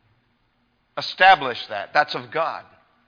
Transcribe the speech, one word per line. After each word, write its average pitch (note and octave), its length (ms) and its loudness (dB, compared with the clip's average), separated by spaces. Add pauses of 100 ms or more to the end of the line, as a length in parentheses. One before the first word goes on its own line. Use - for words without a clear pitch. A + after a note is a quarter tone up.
(960)
Establish D3 720 2
that. G2+ 260 -12
That's D3 220 -2
of B2 160 -10
God. C#3 340 -6 (440)